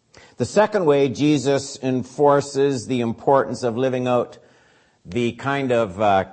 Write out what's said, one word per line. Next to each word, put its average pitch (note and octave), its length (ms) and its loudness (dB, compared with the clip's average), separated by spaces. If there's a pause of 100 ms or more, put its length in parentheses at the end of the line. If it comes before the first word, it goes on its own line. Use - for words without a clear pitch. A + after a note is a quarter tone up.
(360)
The B2 100 -4
second G#3 380 0
way C#3+ 240 4
Jesus C3+ 720 0
enforces C#3 1040 0
the B2 140 -2
importance A#2+ 640 0
of A2+ 120 -2
living B2+ 300 -2
out B2 320 -2 (680)
the A#2 280 -4
kind C3+ 400 -4
of, G#2+ 280 -2
uh, G2 320 4